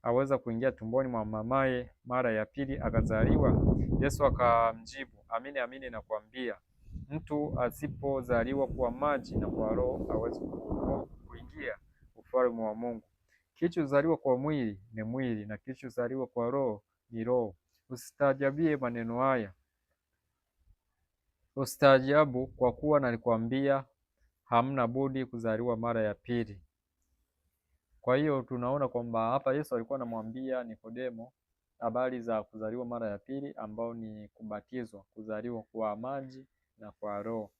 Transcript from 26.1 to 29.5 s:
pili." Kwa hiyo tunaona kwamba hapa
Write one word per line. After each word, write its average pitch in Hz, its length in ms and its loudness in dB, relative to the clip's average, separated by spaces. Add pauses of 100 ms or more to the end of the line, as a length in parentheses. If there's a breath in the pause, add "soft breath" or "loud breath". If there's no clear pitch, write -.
pili." 110 460 -4 (1400)
Kwa 127 160 2
hiyo 143 260 2
tunaona 131 460 -2
kwamba 117 420 0
hapa 131 240 2